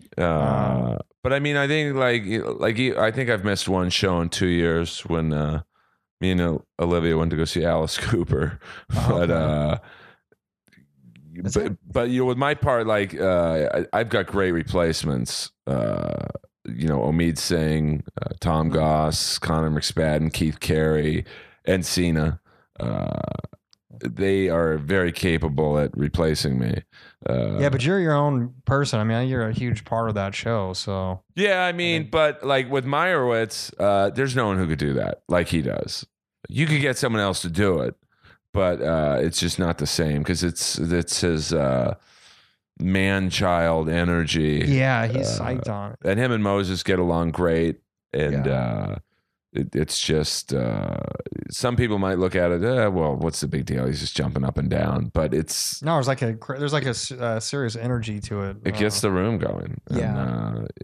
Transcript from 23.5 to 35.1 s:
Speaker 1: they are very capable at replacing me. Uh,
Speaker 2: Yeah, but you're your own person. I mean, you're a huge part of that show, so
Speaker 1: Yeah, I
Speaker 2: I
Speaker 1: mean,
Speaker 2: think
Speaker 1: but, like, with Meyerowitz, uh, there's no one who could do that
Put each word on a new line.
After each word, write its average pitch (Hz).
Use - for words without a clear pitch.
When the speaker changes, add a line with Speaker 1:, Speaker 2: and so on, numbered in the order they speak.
Speaker 1:
they 95
are 82
very 85
capable 78
at 71
replacing 76
me. 58
Uh, 60
Speaker 2:
Yeah, 143
but 131
you're 190
your 160
own 143
person. 139
I 107
mean, 113
you're 123
a 110
huge 117
part 113
of 104
that 98
show, 101
so 95
Speaker 1:
Yeah, 190
I 180
Speaker 2:
I -
Speaker 1:
mean, 170
Speaker 2:
think 113
Speaker 1:
but, 151
like, 135
with 135
Meyerowitz, 135
uh, 101
there's 131
no 127
one 95
who 92
could 78
do 71
that 50